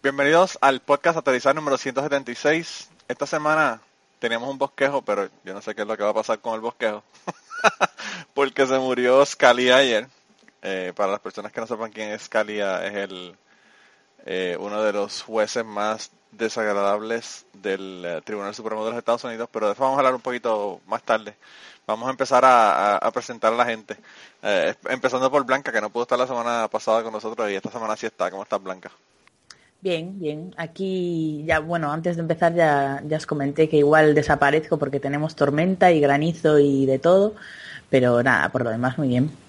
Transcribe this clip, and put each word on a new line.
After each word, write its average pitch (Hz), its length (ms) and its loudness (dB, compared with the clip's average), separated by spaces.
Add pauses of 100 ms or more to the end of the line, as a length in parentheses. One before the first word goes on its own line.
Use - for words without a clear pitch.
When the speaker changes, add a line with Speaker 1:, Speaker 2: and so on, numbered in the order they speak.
Speaker 1:
Bienvenidos 143 580 2
al 135 200 4
podcast 160 360 0
Aterrizar 139 380 2
número 147 220 -2
ciento 135 240 -4
setenta 139 300 -4
y 117 40 -10
seis. - 540 -2 (180)
Esta 131 180 -6
semana 151 560 0 (380)
teníamos 117 300 -4
un 139 80 -10
bosquejo, 139 440 -2
pero 101 280 -4 (140)
yo 95 100 -14
no 101 80 -12
sé 107 140 -10
qué 107 60 -8
es 104 60 -6
lo 107 100 -6
que 101 60 -6
va 104 80 0
a - 20 -4
pasar 110 260 -2
con 117 140 -6
el 110 80 -8
bosquejo. 110 420 -6 (640)
<laughs> - 680 -4
Porque 139 320 2
se 131 140 0
murió 127 460 4
Scalia 127 520 4
ayer. 123 300 2 (540)
Eh, 92 340 -6
para 98 160 -2
las 101 80 -4
personas 104 320 -14
que 120 100 -8
no 113 60 -8
sepan 113 240 -8
quién 107 200 -10
es 107 120 -10
Scalia, 104 600 -4
es 101 100 -8
el, 92 400 -10 (920)
eh, 90 340 -4
uno 104 220 -6
de 107 120 2
los 101 280 -6
jueces 110 440 -2
más 107 460 -6 (200)
desagradables 107 1200 -2
del, 95 520 -8
eh, 85 180 -6
Tribunal 104 320 -8
Supremo 110 280 -8
de 113 80 -4
los 120 80 -8
Estados 117 240 -2
Unidos, 117 280 -10
pero 107 160 -2
de 101 60 0
eso 127 100 -2
vamos 135 140 0
a - 20 0
hablar 127 160 2
un 123 60 -10
poquito 110 680 -4
más 110 160 -6
tarde. 107 320 -2 (500)
Vamos 113 220 -4
a 131 40 -4
empezar 127 320 2
a, 104 520 6
a, - 20 0
a 117 140 0
presentar 117 420 -2
a - 20 0
la 120 100 2
gente, 110 300 -8 (460)
eh, 95 320 0 (160)
empezando 127 420 0
por 139 140 2
Blanca, 135 260 -2
que 110 80 0
no 107 100 -4
pudo 120 140 -4
estar 123 160 -2
la 127 80 0
semana 117 420 -4
pasada 110 340 0
con 113 100 -8
nosotros 110 360 -6
y 98 60 -4
esta - 160 -8
semana 110 240 -6
sí 117 120 -10
está. 92 220 -4
¿Cómo 98 140 -10
estás, 98 180 -6
Blanca? 92 300 -14 (880)
Speaker 2:
Bien, 185 400 -6
bien. 160 380 -8
Aquí 165 880 -4
ya, 160 140 2
bueno, 156 340 -4
antes 165 240 -2
de 165 60 -4
empezar 165 320 2
ya, 143 500 2
ya 156 120 -2
os 151 100 -6
comenté 151 420 0
que 156 80 4
igual 151 380 8
desaparezco 151 600 2
porque 139 220 -2
tenemos 147 360 -4
tormenta 175 560 4
y 156 100 6
granizo 151 580 4
y 139 280 4
de 135 120 2
todo, 196 360 4 (540)
pero 123 340 4
nada, 104 260 4
por 123 140 -2
lo 113 80 -2
demás 123 260 -2
muy 147 100 -2
bien. 127 240 0 (180)